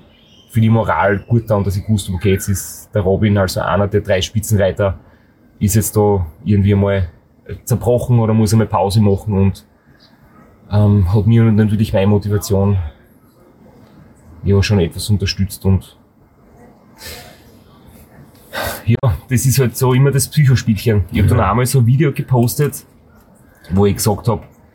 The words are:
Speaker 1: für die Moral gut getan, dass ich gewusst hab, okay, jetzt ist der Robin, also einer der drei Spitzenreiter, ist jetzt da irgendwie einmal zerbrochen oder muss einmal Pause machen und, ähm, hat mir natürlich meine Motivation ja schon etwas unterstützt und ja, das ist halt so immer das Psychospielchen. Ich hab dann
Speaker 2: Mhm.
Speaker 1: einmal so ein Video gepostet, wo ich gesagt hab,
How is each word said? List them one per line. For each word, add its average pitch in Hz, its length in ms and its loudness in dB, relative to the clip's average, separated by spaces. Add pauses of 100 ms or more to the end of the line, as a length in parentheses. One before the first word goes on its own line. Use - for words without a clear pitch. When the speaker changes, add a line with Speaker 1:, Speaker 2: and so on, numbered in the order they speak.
(500)
Speaker 1:
für 117 120 -2
die 110 80 4
Moral 98 500 0
gut 117 240 -2
getan, 101 200 0
dass 92 140 -2
ich 95 80 -6
gewusst 107 240 -2
hab, 92 60 -4
okay, 95 160 0
jetzt 98 180 -2
ist - 440 -8
der 104 80 0
Robin, 98 360 0
also 95 240 -2
einer 95 260 0
der 101 140 -2
drei 92 200 -2
Spitzenreiter, 98 760 -2 (640)
ist 104 160 0
jetzt - 200 -2
da 104 300 2 (180)
irgendwie 101 300 2
einmal 98 360 0 (560)
zerbrochen 120 540 0
oder 110 140 0
muss 110 200 2
einmal 110 140 2
Pause 101 340 0
machen 101 360 0
und, 95 280 0 (1040)
ähm, 104 420 2
hat 104 140 0
mir 117 160 4
natürlich 107 500 2
meine 98 140 2
Motivation 101 680 0 (1700)
ja 98 200 2
schon 104 160 0
etwas 90 300 -4
unterstützt 98 560 -4
und 95 320 0 (3000)
ja, 117 120 2 (320)
das 123 160 0
ist 135 140 2
halt 123 160 0
so 127 180 0
immer 135 180 4
das 131 180 -2
Psychospielchen. 113 840 2
Ich - 100 -2
hab 98 60 4
dann 123 100 2
Speaker 2:
Mhm. 113 60 2
Speaker 1:
einmal 107 220 0
so 139 140 0
ein 117 80 4
Video 135 240 2
gepostet, 127 760 -2 (840)
wo 98 140 2
ich 98 100 0
gesagt - 320 -4
hab, 113 200 -4 (260)